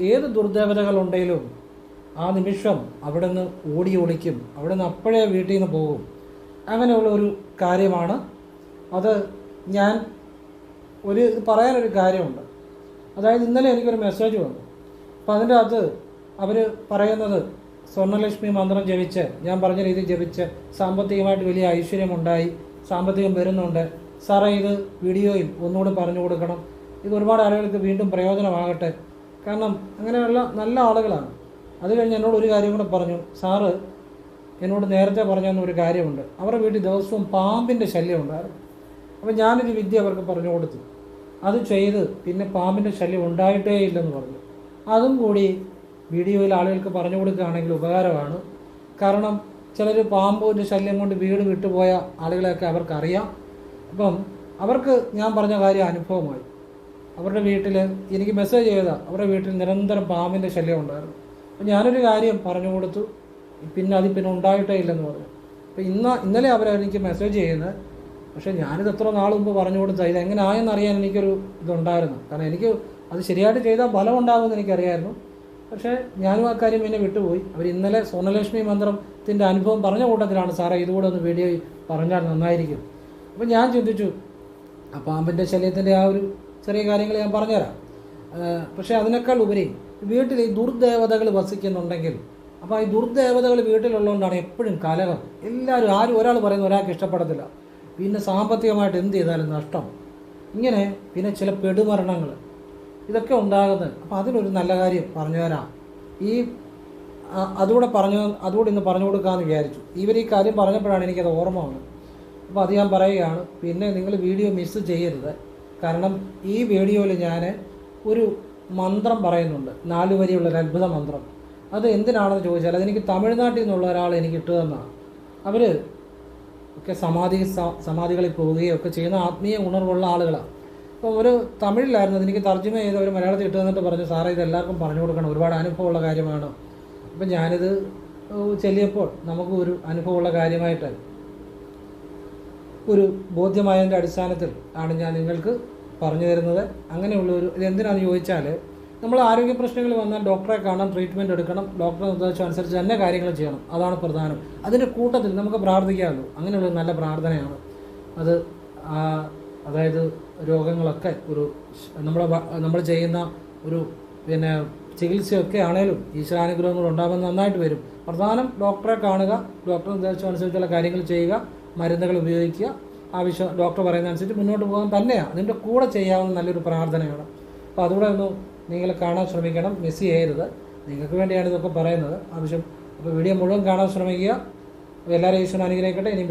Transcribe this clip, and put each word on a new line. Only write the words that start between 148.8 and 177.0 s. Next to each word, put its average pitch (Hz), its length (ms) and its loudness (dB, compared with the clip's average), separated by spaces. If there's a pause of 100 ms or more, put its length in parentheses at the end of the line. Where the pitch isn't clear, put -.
നമ്മൾ 233 160 2 (120)
ആരോഗ്യ 240 280 4
പ്രശ്നങ്ങൾ 240 340 -2 (100)
വന്നാൽ 208 260 -2
ഡോക്ടറെ 190 280 2 (120)
കാണാൻ, 190 260 0
ട്രീറ്റ്മെൻറ്റ് 185 420 -2
എടുക്കണം, 180 300 -2 (160)
ഡോക്ടറെ 170 300 -2
നിർദ്ദേശം 180 340 -2
അനുസരിച്ച് 170 340 -4
തന്നെ 196 220 2
കാര്യങ്ങൾ 180 380 0
ചെയ്യണം, 143 200 -4 (160)
അതാണ് 180 280 0
പ്രധാനം. 156 340 -2 (300)
അതിൻ്റെ 247 280 4
കൂട്ടത്തിൽ 214 440 2
നമുക്ക് 208 260 0
പ്രാർത്ഥിക്കാമല്ലോ, 185 580 2 (140)
അങ്ങനെയുള്ള 185 320 -2 (100)
നല്ല 165 200 0
പ്രാർത്ഥനയാണ് 156 580 -2 (640)
അത്. 165 120 2 (600)
ആ, 151 40 -4 (720)
അതായത് 160 320 0 (480)
രോഗങ്ങളൊക്കെ 160 600 0 (200)
ഒരു 147 120 -2 (380)
ശ്-, - 100 -18 (160)
നമ്മുടെ 170 260 0
വ-, 170 80 0 (240)
നമ്മൾ 165 140 0 (100)
ചെയ്യുന്ന 170 300 0 (480)
ഒരു 165 120 -2 (480)
പിന്നെ 160 240 0 (480)
ചികിത്സയൊക്കെ 196 680 0
ആണേലും 185 320 2 (200)
ഈശ്വരാനുഗ്രഹങ്ങൾ 175 760 0
ഉണ്ടാകുമെന്ന് 175 360 0
നന്നായിട്ട് 190 360 0
വരും. 151 140 -2 (300)
പ്രധാനം 214 400 0 (140)
ഡോക്ടറെ 202 420 0
കാണുക, 190 280 2 (360)
ഡോക്ടറെ 180 260 -2
നിർദ്ദേശം 190 380 -2
അനുസരിച്ചുള്ള 180 420 -2
കാര്യങ്ങൾ 175 260 0 (120)
ചെയ്യുക, 170 200 2 (480)
മരുന്നുകൾ 170 340 0 (100)
ഉപയോഗിക്കുക, 170 420 0 (540)
ആവശ്യം 180 280 0 (120)
ഡോക്ടർ 175 260 0
പറയുന്നതനുസരിച്ച് 175 540 -2
മുന്നോട്ട് 208 320 2
പോകാൻ 208 140 0 (100)
തന്നെയാണ്. 208 360 2
അതിൻ്റെ 208 220 -2 (100)
കൂടെ 247 220 4 (100)
ചെയ്യാവുന്ന 185 440 2
നല്ലൊരു 170 280 -2
പ്രാർത്ഥനയാണ്. 160 560 -2 (460)